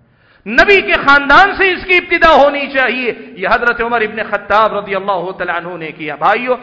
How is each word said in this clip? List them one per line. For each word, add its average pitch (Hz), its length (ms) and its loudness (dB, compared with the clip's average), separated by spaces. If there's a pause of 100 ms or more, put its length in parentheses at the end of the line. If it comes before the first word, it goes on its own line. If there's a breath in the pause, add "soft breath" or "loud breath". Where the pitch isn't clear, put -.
(460 soft breath)
نبی 359 340 2
کے 349 120 -4
خاندان 285 640 4
سے 381 160 2
اس 330 120 -6
کی 370 100 0
ابتدا 339 380 2
ہونی 285 340 2
چاہیے۔ 254 460 -2 (240)
یہ 185 120 -4
حضرت 233 340 0
عمر 233 180 -2
ابن 214 180 -6 (120)
خطاب 202 480 0
رضی 196 160 -6
اللہ 190 360 -4
تعالیٰ 180 260 -6
عنہ 170 200 -10
نے 160 160 -12
کیا۔ 151 220 -10
بھائیو، 226 480 0